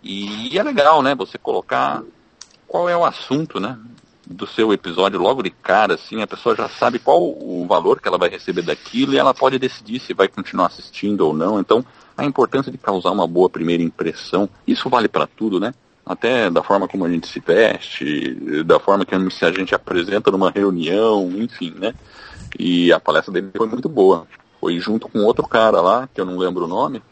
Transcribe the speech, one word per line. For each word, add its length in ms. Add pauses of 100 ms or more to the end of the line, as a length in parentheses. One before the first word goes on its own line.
E, 520
e 40
é 60
legal, 400
né, 100
você 240
colocar 640 (640)
qual 220
é 80
o 80
assunto, 540
né, 180 (480)
do 220
seu 260
episódio 480
logo 220
de 80
cara, 420
assim, 300
a 40
pessoa 280
já 140
sabe 280
qual 240
o 480
valor 320
que 60
ela 100
vai 120
receber 340
daquilo 500
e 60
ela 140
pode 260
decidir 400
se 140
vai 140
continuar 400
assistindo 600
ou 60
não. 260
Então, 260 (300)
a 80
importância 480
de 60
causar 340
uma 160
boa 220
primeira 340
impressão, 640 (180)
isso 220
vale 220
pra 180
tudo, 320
né? 140 (320)
Até 440
da 140
forma 240
como 180
a 40
gente 180
se 140
veste, 1200
da 160
forma 260
que 100
a 40
gente 500
se 60
apresenta 560
numa 200
reunião, 840
enfim, 400
né? 180 (640)
E 360
a 80
palestra 320
dele 220
foi 120
muito 220
boa. 360 (340)
Foi 200
junto 300
com 100
outro 280
cara 340
lá, 320
que 80
eu 40
não 120
lembro 280
o 20
nome 340 (100)